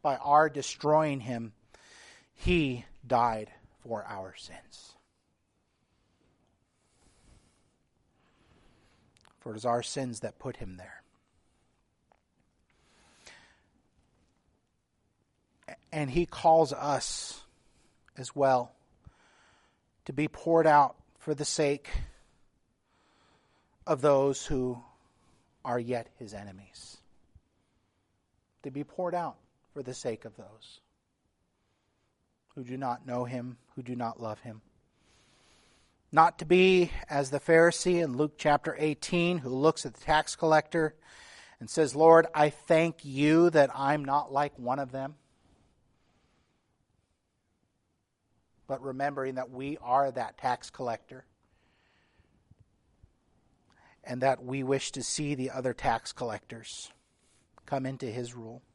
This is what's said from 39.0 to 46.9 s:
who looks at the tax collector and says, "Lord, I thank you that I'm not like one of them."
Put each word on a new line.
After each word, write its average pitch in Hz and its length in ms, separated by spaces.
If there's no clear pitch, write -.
who 127 100
looks 143 360
at 123 80
the - 100
tax 156 320
collector 156 580
and 110 100
says, 139 260
"Lord, 165 400
I 151 140
thank 165 540
you 151 480
that 147 220
I'm 139 320
not 139 260
like 143 280
one 127 200
of 131 120
them." 135 240